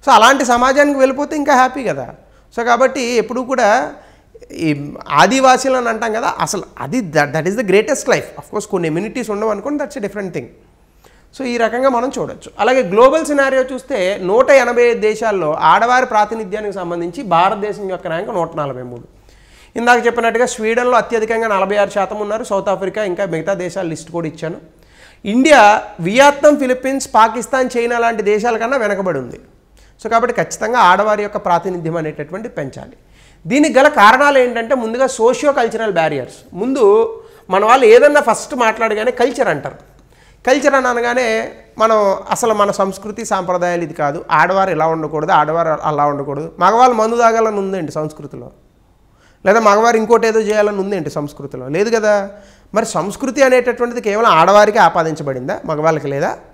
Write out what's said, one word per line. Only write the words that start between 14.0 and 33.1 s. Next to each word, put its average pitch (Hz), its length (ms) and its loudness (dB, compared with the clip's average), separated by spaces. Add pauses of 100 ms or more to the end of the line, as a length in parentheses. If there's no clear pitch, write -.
నూట 220 280 2
ఎనభై 240 320 4
ఐదు 240 180 2
దేశాల్లో 214 540 -2
ఆడవారి 214 520 4
ప్రాతినిధ్యానికి 208 680 -2
సంబంధించి 175 500 -8
భారతదేశం 196 680 0
యొక్క 185 160 -8
ర్యాంక్ 175 220 -6
నూట 175 280 -4
నలభై 135 260 -6
మూడు. 123 200 -14 (720)
ఇందాక 233 300 2
చెప్పినట్టుగా 233 400 0
స్వీడన్లో 240 500 0
అత్యధికంగా 226 520 -2
నలభై 196 280 0
ఆరు 202 140 2
శాతం 202 300 -4
ఉన్నారు, 214 240 -6
సౌత్ 196 240 -4
ఆఫ్రికా, 190 360 -4
ఇంకా 202 220 -4
మిగతా 190 280 -4
దేశాల 180 320 -8
లిస్ట్ 160 240 -10
కూడా 170 160 -6
ఇచ్చాను. 165 300 -10 (680)
ఇండియా, 226 580 6 (180)
వియత్నాం, 285 560 4
ఫిలిప్పీన్స్, 262 580 -4
పాకిస్తాన్, 233 540 2 (100)
చైనా 233 200 -2
లాంటి 226 240 -2
దేశాల 214 340 0
కన్నా 233 200 -2
వెనకబడి 196 420 -2
ఉంది. 120 220 -10 (640)
So 220 60 -6
కాబట్టి 233 260 0
ఖచ్చితంగా 214 420 -4
ఆడవారి 208 440 4
యొక్క 208 140 -6
ప్రాతినిధ్యం 170 600 -2
అనేటటువంటి 156 520 -8
పెంచాలి. 135 440 -12 (540)